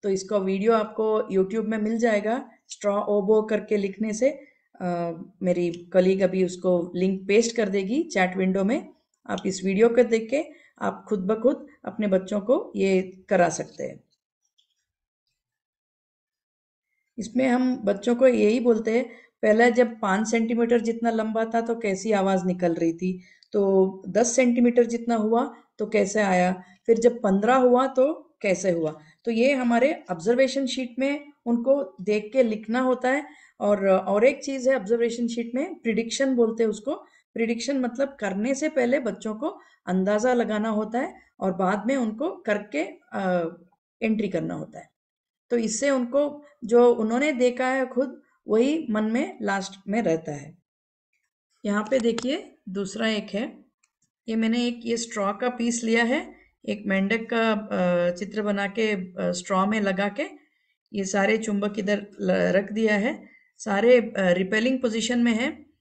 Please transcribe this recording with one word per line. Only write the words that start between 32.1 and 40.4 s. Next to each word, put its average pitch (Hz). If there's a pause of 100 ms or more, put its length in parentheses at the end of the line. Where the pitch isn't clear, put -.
के 262
लिखना 220
होता 254
है। 294 (320)
और, 202
और 190
एक 277
चीज़ 262
है 269
observation 233
sheet 233
में, 330
prediction 226
बोलते 226
हैं 220
उसको। 220 (380)
Prediction 233
मतलब 262
करने 214
से 302
पहले 269
बच्चों 220
को 311 (260)
अंदाज़ा 208
लगाना 214